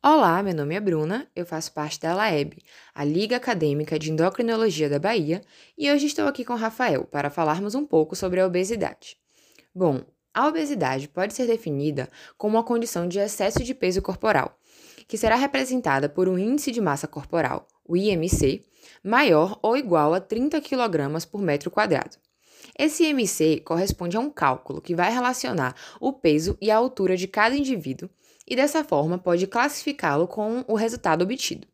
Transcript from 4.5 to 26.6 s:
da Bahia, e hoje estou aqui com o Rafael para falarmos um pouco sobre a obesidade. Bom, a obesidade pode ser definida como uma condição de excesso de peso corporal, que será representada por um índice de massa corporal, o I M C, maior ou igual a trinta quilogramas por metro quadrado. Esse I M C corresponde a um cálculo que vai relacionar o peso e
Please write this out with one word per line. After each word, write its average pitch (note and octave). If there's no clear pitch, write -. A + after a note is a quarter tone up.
da C#3+
Bahia, F3+
e C#4+
hoje D4
estou D4
aqui C#4
com B3
o -
Rafael A3+
para C#3+
falarmos E3+
um D4
pouco D#3+
sobre F#3
a F#3+
obesidade. F#3+
Bom, E3
a C#4
obesidade G3+
pode G3
ser B3
definida D3
como G#3+
uma A3+
condição A3+
de F3+
excesso G#3
de B3
peso F#3
corporal, F#3
que A3
será A3+
representada B3+
por F#3
um F3+
índice B3+
de A#3
massa D3+
corporal, -
o E3+
I G3
M F3
C, D3
maior F#3
ou A3+
igual E3+
a F#3+
trinta C#4
quilogramas E3
por G3+
metro D3+
quadrado. G#3
Esse D4+
I D#4+
M C4
C D#3+
corresponde F3
a A3+
um D4
cálculo C#3
que F3
vai F3
relacionar B3
o B3+
peso E3+
e G#3+